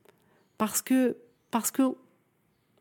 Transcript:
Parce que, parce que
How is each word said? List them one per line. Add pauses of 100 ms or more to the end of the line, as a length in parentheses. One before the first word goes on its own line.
(580)
Parce
que, (340)
parce
que (960)